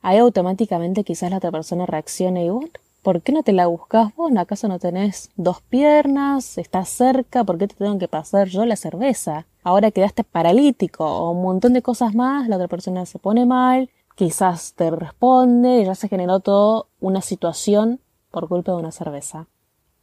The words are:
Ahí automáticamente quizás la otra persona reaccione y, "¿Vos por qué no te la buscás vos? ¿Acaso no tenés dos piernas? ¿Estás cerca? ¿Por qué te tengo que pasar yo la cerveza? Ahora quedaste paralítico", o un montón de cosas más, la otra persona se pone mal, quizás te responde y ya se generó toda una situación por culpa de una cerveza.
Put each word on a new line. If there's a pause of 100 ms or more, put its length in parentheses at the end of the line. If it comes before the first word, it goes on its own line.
Ahí
automáticamente
quizás
la
otra
persona
reaccione
y,
"¿Vos (380)
por
qué
no
te
la
buscás
vos?
¿Acaso
no
tenés
dos
piernas?
¿Estás
cerca?
¿Por
qué
te
tengo
que
pasar
yo
la
cerveza? (180)
Ahora
quedaste
paralítico",
o
un
montón
de
cosas
más,
la
otra
persona
se
pone
mal, (240)
quizás
te
responde
y
ya
se
generó
toda (140)
una
situación (320)
por
culpa
de
una
cerveza. (560)